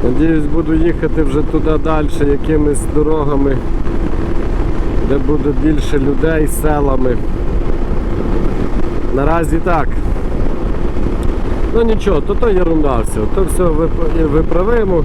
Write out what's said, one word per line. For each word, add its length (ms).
Надіюсь, 420
буду 280
їхати 500
вже 180
туди 420
далі, 240
якимись 500
дорогами, 640
де 80
буде 320
більше 360
людей, 480
селами. 720
Наразі 420
так. 300
Ну 80
нічого, 380
то, 140
то 140
єрунда 520
все, 180
то 80
все 200
вип-, 680
виправимо. 720